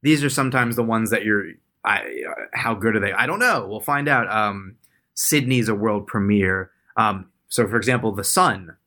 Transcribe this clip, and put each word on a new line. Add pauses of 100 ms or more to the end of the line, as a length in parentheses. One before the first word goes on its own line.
these
are
sometimes
the
ones
that
you're, (380)
I,
uh, (180)
how
good
are
they?
I
don't
know.
We'll
find
out.
Um, (380)
Sydney's
a
world
premiere. (240)
Um, (180)
so,
for
example,
The
Sun, (100)